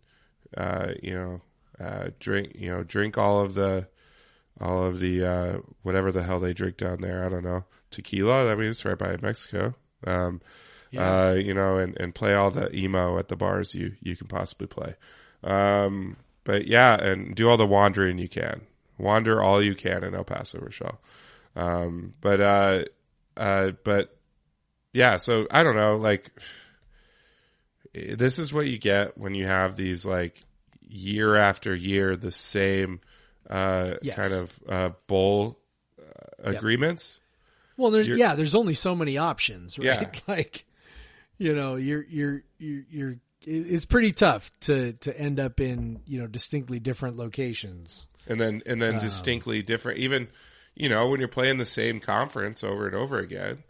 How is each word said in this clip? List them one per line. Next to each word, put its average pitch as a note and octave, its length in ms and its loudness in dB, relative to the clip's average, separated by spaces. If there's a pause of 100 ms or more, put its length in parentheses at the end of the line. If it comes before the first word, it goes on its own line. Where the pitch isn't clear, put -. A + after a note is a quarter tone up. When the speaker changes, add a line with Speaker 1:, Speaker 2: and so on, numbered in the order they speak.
(560)
Speaker 1:
uh, F#2 360 -4 (100)
you F#2 120 -8
know, F2+ 260 -8 (400)
uh, F#2+ 300 -8 (100)
drink, G2+ 340 -4
you F#2 160 -8
know, F2+ 140 -6
drink G2+ 340 -2
all G2+ 220 4
of G2 140 -2
the, F#2+ 340 0 (720)
all F#2 240 0
of F2+ 160 -2
the, F2+ 240 0
uh, F2+ 340 -2 (240)
whatever F#2+ 300 0
the F2+ 100 0
hell F2+ 180 -2
they F2+ 140 0
drink F#2 220 -4
down F#2 240 -4
there. F#2 260 -4
I - 20 -2
don't F2+ 160 -4
know. F2+ 200 -4 (260)
Tequila. A#2 600 2
I G#2+ 40 2
mean, G#2+ 160 -2
it's A2+ 140 -8
right G2 140 -2
by F#2 220 -4
Mexico. G#2+ 540 -4 (320)
Um, F2+ 340 -2 (520)
Speaker 2:
Yeah. F#2 380 4
Speaker 1:
uh, - 40 4
you G2 180 0
know, F#2+ 260 2
and, F#2 220 -2
and F2+ 140 -6
play G#2+ 200 2
all G2 180 4
the G2 220 -2
emo F#2 440 0
at F#2+ 100 -4
the G2+ 80 -6
bars F#2+ 380 -2
you, F#2+ 260 -6
you F2+ 160 -6
can - 120 -16
possibly - 400 -8
play. - 260 -10 (480)
Um, G2 760 2 (280)
but G2+ 240 0
yeah, A#2+ 340 8
and G2 320 0
do A2+ 140 6
all A#2+ 80 10
the A2 100 6
wandering G2 520 6
you F2+ 100 -4
can. - 340 -6 (360)
Wander A2 440 4
all G2 200 6
you G2+ 120 2
can F#2 300 -4
in F#2 100 -6
El F#2 100 -4
Paso, - 360 -8
Rochelle. - 400 -10 (560)
Um, F2 640 -4
but, G2+ 200 4
uh, G2 440 4 (520)
uh, G2 360 0 (120)
but G2+ 320 0 (760)
yeah, A#2+ 260 4
so A2+ 320 0
I D#3 140 6
don't C3 120 4
know, G#2+ 200 4
like, G#2+ 340 2 (1600)
this A#2+ 460 -2
is D3+ 140 -6
what D3+ 140 -2
you B2 120 -4
get G2+ 380 2
when G2 180 -8
you F#2+ 120 -2
have F#2+ 300 2
these, F#2 280 -4
like, F2+ 380 -4 (460)
year G#2 460 0
after G2+ 400 4
year, F#2+ 420 0
the F2+ 160 -8
same, F#2+ 680 -2 (480)
uh, F#2 540 -2
Speaker 2:
Yes. - 140 -8
Speaker 1:
kind G2 160 0
of, F2+ 260 -6 (100)
uh, F#2 220 -2 (160)
bowl, G2+ 520 2 (400)
uh, - 540 -12
Speaker 2:
Yep. - 40 -2
Speaker 1:
agreements. A#2+ 640 -2 (560)
Speaker 2:
Well, B3+ 140 2
there's, G#3+ 180 4
Speaker 1:
You're - 100 2
Speaker 2:
yeah, A3 160 6
there's D3+ 200 0
only G3+ 200 4
so F3+ 200 -2
many D3 240 -2
options, G#2+ 600 -4
right? C3 80 -2
Speaker 1:
Yeah. C3 320 0
Speaker 2:
<laughs> - 100 -16
Like, - 360 -4 (760)
you D#3+ 160 0
know, C3+ 220 -2
you're, C#3+ 280 -2
you're, C#3+ 380 -4 (160)
you're, D3 320 -10
you're, C#3 200 -6
it, B2 100 -12 (460)
it's E3+ 180 -2
pretty A3+ 280 4
tough D3 380 2 (100)
to, C3 340 0
to - 240 -10
end D3 200 -4
up C3 220 -2
in, A#2+ 460 -4
you C#3 140 -8
know, A#2+ 60 -8
distinctly B2 540 -6
different B2 360 -4
locations. A2 920 -8 (180)
Speaker 1:
And A2+ 140 -2
then, A2 260 0
and A#2+ 140 -2
then A2+ 140 2
Speaker 2:
Um, A2+ 60 -2
Speaker 1:
distinctly G#2+ 640 -2
different, A2+ 360 -4
even, C3 300 -2 (460)
you D3 140 -2
know, A#2+ 200 4
when C3+ 120 0
you're B2 80 -2
playing C3 300 0
the A#2+ 80 -2
same A2+ 340 -2
conference G#2 640 -4
over G2+ 220 -4
and F#2+ 100 -6
over G2 220 -4
again, F#2+ 520 -8